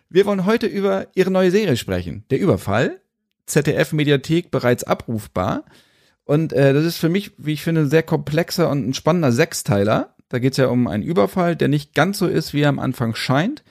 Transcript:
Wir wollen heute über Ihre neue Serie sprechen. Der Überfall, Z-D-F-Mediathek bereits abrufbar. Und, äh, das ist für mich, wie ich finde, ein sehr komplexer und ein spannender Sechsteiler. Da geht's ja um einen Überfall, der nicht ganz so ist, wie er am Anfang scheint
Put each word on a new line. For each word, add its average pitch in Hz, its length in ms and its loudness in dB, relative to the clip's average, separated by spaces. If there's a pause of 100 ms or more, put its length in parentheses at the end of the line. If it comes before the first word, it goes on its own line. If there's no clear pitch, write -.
(100)
Wir 190 160 4
wollen 196 180 0
heute 220 220 0
über 196 480 -2
Ihre 185 160 2
neue 185 200 2
Serie 180 280 2
sprechen. 90 500 -6
Der 135 100 0
Überfall, 147 640 0 (460)
Z-D-F-Mediathek 151 1040 0
bereits 123 340 0
abrufbar. 127 800 -4 (600)
Und, 151 260 0
äh, 139 220 4
das 147 100 2
ist 170 140 -4
für 165 100 0
mich, 196 300 -2
wie 147 160 -4
ich 147 100 -8
finde, 165 160 0
ein 143 100 2
sehr 160 120 4
komplexer 156 680 -2
und 139 180 -2
ein 135 60 0
spannender 160 400 2
Sechsteiler. 120 800 0 (160)
Da 123 120 -4
geht's 131 160 0
ja 131 100 2
um 120 220 2
einen 101 160 -4
Überfall, 180 500 0
der 139 140 0
nicht 147 260 -2
ganz 180 240 0
so 180 80 0
ist, 160 260 -2
wie 143 100 0
er 147 60 2
am 135 120 0
Anfang 120 340 -4
scheint 180 560 -2